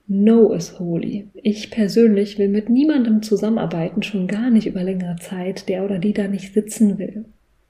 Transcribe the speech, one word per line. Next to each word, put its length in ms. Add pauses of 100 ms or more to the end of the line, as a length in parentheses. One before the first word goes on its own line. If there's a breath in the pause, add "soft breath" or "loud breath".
no 440
is 260
holy. 560
Ich 360
persönlich 680
will 100
mit 200
niemandem 540
zusammenarbeiten, 800
schon 240
gar 240
nicht 160
über 160
längere 340
Zeit, 520
der 160
oder 140
die 140
da 160
nicht 260
sitzen 440
will. 260 (460)